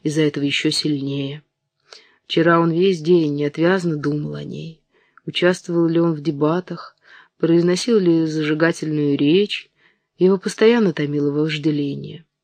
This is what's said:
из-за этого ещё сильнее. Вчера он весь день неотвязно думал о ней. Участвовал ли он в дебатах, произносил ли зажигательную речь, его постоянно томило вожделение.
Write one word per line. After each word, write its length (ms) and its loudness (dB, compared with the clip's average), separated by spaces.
из-за 200 0
этого 220 0
ещё 260 -2
сильнее. 720 -4
Вчера 340 2
он 120 2
весь 280 0
день 360 2
неотвязно 600 0
думал 380 -4
о 100 -12
ней. 380 -14
Участвовал 640 0
ли 100 2
он 160 2
в 80 -8
дебатах, 760 -4
произносил 600 2
ли 280 4
зажигательную 880 0
речь, 540 0
его 180 4
постоянно 560 2
томило 380 -2
вожделение. 920 -4